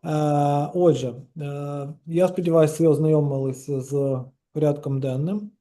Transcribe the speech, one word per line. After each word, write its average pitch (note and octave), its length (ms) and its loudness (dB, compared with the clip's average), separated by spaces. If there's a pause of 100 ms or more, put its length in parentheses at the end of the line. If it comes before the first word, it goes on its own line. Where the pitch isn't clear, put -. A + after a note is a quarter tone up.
Е, D3 680 0
отже, C3+ 400 2 (260)
е, C#3+ 540 -8 (120)
я E3+ 220 2
сподіваюся, E3 460 2
всі E3 120 2
ознайомилися C#3+ 920 0
з C3+ 440 -4 (280)
порядком D3 480 0
денним. D3+ 500 -4 (100)